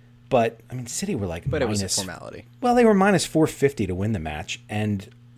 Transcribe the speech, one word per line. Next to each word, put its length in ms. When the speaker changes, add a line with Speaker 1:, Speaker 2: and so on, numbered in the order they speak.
Speaker 1:
but, 280
I 60
mean, 140
City 260
were, 140
like, 200
Speaker 2:
But 140
it 60
was 120
a 40
Speaker 1:
minus 120
Speaker 2:
formality. 500
Speaker 1:
Well, 140
they 100
were 80
minus 320
four 220
fifty 400
to 80
win 160
the 80
match, 500
and 400